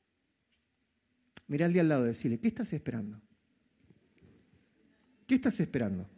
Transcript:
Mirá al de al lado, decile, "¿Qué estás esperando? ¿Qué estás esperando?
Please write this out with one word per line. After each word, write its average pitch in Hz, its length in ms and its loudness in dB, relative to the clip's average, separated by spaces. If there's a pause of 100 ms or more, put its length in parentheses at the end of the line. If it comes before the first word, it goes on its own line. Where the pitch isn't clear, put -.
(1500)
Mirá 147 200 0
al 175 80 2
de 185 60 6
al 165 80 4
lado, 135 160 4
decile, 117 360 -2
"¿Qué 233 80 0
estás 226 240 -4
esperando? 113 480 -8 (2000)
¿Qué 262 80 2
estás 254 260 2
esperando? 98 580 -2